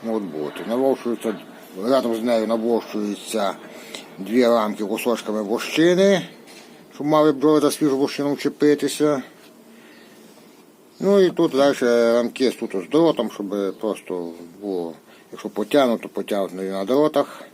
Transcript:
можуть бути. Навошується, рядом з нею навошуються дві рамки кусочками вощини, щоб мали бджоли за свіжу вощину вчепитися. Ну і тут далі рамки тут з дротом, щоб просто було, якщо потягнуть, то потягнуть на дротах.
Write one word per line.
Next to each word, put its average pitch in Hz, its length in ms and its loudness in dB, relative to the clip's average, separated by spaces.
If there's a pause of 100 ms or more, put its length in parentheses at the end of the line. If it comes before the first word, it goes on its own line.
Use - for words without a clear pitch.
можуть 110 280 -6
бути. 76 360 -8
Навошується, 120 680 -2 (480)
рядом 120 320 0
з 110 60 -6
нею 113 260 0
навошуються 107 1080 -2 (640)
дві 110 280 2
рамки 107 400 0
кусочками 107 560 -4
вощини, 170 840 2 (680)
щоб 143 120 -6
мали 151 240 6
бджоли 147 280 4
за 143 120 2
свіжу 139 260 0
вощину 143 360 -2
вчепитися. 143 920 0 (1800)
Ну 196 200 4
і 185 100 6
тут 170 220 0
далі 135 240 4 (380)
рамки 120 380 0
тут - 200 -8
з 95 180 -8
дротом, 143 420 2
щоб 98 480 -4
просто 90 520 -6 (300)
було, 90 320 -6 (380)
якщо - 180 -12
потягнуть, 117 520 0
то 101 80 -12
потягнуть 95 640 -6
на 95 140 -4
дротах. 143 580 0 (100)